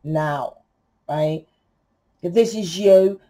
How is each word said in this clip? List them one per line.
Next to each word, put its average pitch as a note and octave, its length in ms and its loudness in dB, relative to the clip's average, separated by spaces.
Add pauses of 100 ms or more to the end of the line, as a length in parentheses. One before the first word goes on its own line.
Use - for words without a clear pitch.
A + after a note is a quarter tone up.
now, D3+ 560 -6 (500)
right? D#3 380 -4 (720)
If F3 140 -8
this A3+ 200 2
is F#3 240 -8
you, F#3+ 400 4 (120)